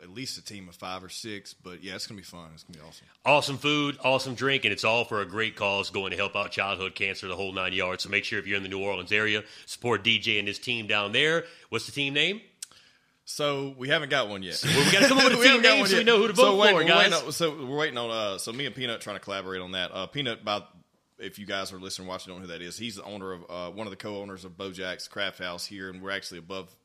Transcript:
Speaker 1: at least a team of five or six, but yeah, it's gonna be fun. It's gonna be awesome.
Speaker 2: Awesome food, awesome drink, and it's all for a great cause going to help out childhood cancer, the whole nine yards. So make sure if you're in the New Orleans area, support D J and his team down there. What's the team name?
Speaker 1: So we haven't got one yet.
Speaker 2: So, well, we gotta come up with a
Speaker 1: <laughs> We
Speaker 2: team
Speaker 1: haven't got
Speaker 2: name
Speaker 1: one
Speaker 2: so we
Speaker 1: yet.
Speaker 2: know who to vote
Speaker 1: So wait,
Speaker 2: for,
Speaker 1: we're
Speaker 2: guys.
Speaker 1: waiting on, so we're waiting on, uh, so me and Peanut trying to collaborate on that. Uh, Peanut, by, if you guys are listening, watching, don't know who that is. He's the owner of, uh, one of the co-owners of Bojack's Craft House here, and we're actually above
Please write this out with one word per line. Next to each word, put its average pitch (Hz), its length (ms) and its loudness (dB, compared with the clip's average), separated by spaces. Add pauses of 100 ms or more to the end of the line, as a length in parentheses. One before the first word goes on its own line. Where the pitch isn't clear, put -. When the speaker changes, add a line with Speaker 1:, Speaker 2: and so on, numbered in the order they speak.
Speaker 1:
at 87 80 -20
least 123 280 -10
a 87 60 -20
team 95 260 -14
of 85 40 -20
five 92 300 -10
or 87 60 -16
six, 104 440 -12
but 90 300 -16
yeah, 95 120 -10
it's - 100 -8
gonna 110 100 -12
be 92 80 -16
fun. 85 300 -18
It's 78 80 -20
gonna 82 160 -20
be 76 100 -20
awesome. - 180 -20 (200)
Speaker 2:
Awesome 139 320 4
food, 147 440 0
awesome 131 320 2
drink, 131 300 2
and 107 80 4
it's 98 120 -2
all 113 200 4
for 107 160 -2
a 98 60 -2
great 107 280 -4
cause 98 360 -2
going 95 220 -4
to 87 40 -6
help 98 180 -2
out 101 160 -2
childhood 95 440 -4
cancer, 95 340 -4
the 90 80 -4
whole 95 160 -4
nine 92 220 -2
yards. 92 300 -2
So 95 40 -8
make 101 160 0
sure 110 140 -4
if 92 80 -6
you're 101 100 0
in 98 60 -2
the 95 80 -8
New 98 120 -4
Orleans 95 300 -4
area, 107 320 2 (220)
support 117 360 -2
D 110 160 4
J 107 200 0
and 101 100 -2
his 98 100 -6
team 117 280 -6
down 104 260 0
there. 156 320 2 (240)
What's 113 160 -4
the - 80 -12
team 139 220 -4
name? 175 260 0 (840)
Speaker 1:
So 139 540 -4
we 127 100 -6
haven't 151 200 2
got 131 200 2
one 98 140 -6
yet. 87 120 -6
Speaker 2:
So, - 140 -4
well, - 160 4
we - 80 4
gotta 196 160 8
come 262 100 6
up 269 60 8
with 247 100 6
a - 20 2
Speaker 1:
<laughs> - 20 2
We 233 60 2
Speaker 2:
team 262 60 10
Speaker 1:
haven't 240 120 6
got 247 100 10
Speaker 2:
name 277 80 4
Speaker 1:
one 202 80 2
Speaker 2:
so 190 60 4
we 180 60 6
Speaker 1:
yet. 214 60 2
Speaker 2:
know 233 120 8
who 220 100 6
to - 40 -2
vote 175 100 8
Speaker 1:
So 202 140 8
wait, 208 140 8
Speaker 2:
for, 190 60 8
Speaker 1:
we're 156 80 6
Speaker 2:
guys. 170 280 8
Speaker 1:
waiting 147 140 2
on, 151 60 -6
so 165 180 0 (160)
we're 139 100 -2
waiting 147 220 0
on, 117 120 -2
uh, 104 280 -2
so 113 140 -6
me 135 140 -4
and 120 80 -8
Peanut 120 260 -4
trying 101 160 -8
to 92 40 -10
collaborate 95 420 -6
on 92 100 -10
that. 90 200 -4
Uh, 92 140 -4
Peanut, 123 380 -6
by, 104 180 -2 (560)
if 101 200 -12
you 101 80 -12
guys 98 260 -4
are 92 60 -12
listening, 92 300 -10
watching, 92 240 -10
don't 90 100 -14
know 92 60 -12
who 85 40 -10
that 85 100 -10
is. 87 140 -10
He's 110 200 -10
the 95 80 -14
owner 95 280 -10
of, 87 160 -12
uh, 90 220 -8
one 104 160 -10
of 98 60 -10
the 95 40 -14
co-owners 101 480 -10
of 87 140 -18
Bojack's 92 480 -8
Craft 98 320 -4
House 87 260 -6
here, 95 240 -10
and 92 140 -12
we're 95 80 -6
actually 95 280 -6
above 92 360 -12 (100)